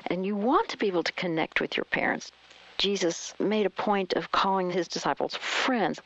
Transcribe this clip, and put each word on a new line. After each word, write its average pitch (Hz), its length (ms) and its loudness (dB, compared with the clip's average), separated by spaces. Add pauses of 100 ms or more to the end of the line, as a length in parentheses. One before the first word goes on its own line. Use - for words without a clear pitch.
and 185 180 -2
you 208 100 0
want 285 320 2
to - 80 -8
be 214 120 2
able 170 160 2
to - 80 -2
connect 160 480 -2
with - 160 -2
your - 80 0
parents. - 480 -2 (440)
Jesus 185 600 0
made 208 280 2
a 180 40 -2
point 196 440 0
of - 180 -2
calling 190 380 2
his 180 180 -2
disciples - 480 -2
friends. - 680 0